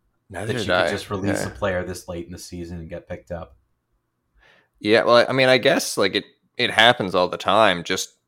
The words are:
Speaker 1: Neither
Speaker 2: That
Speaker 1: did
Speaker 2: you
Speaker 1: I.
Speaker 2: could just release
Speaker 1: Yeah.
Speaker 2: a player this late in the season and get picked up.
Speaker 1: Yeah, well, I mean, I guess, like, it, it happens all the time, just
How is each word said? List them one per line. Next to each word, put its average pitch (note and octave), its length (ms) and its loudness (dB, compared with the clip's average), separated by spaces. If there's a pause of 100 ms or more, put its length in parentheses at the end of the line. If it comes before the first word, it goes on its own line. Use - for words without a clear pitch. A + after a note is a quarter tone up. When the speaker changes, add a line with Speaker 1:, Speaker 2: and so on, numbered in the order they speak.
(300)
Speaker 1:
Neither G2 160 -10
Speaker 2:
That B2 140 -4
Speaker 1:
did G2 80 -6
Speaker 2:
you F2+ 60 -2
Speaker 1:
I. F2+ 100 2
Speaker 2:
could E2+ 80 0
just G2 180 -8
release G2 320 -4
Speaker 1:
Yeah. G2 60 -6
Speaker 2:
a - 20 -14
player F#2 340 -6
this F2+ 240 -14
late E2+ 180 -12
in F2+ 60 -18
the F2 60 -16
season F2 400 -14
and D#2+ 100 -14
get E2+ 200 -16
picked - 240 -16
up. E2+ 240 -14 (1200)
Speaker 1:
Yeah, G#2+ 260 2
well, A#2 240 6
I - 40 -4
mean, C3 160 2
I B2+ 100 6
guess, - 380 0
like, G2 180 0
it, G2+ 100 -2 (320)
it A#2 140 -2
happens A2 440 4
all F2+ 140 2
the F2+ 80 -8
time, F#2+ 480 2
just - 320 -6 (120)